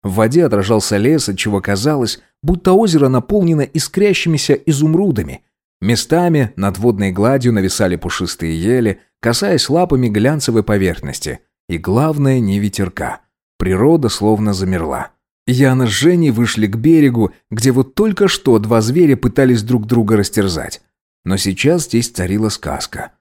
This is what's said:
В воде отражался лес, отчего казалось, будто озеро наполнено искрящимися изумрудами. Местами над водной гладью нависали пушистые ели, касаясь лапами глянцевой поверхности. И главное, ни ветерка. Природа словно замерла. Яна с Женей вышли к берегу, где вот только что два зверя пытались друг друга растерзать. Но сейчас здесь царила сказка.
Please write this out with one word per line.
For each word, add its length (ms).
В 120
воде 300
отражался 520
лес, 320
отчего 320
казалось, 580
будто 320
озеро 340
наполнено 540
искрящимися 920
изумрудами. 920
Местами 760
над 240
водной 320
гладью 420
нависали 420
пушистые 640
ели, 400
касаясь 500
лапами 400
глянцевой 540
поверхности. 760
И 80
главное, 600
ни 180
ветерка. 640
Природа 520
словно 440
замерла. 580
Яна 400
с 40
Женей 420
вышли 360
к 80
берегу, 560
где 200
вот 220
только 340
что 300
два 240
зверя 340
пытались 480
друг 220
друга 320
растерзать. 640
Но 120
сейчас 480
здесь 240
царила 400
сказка. 720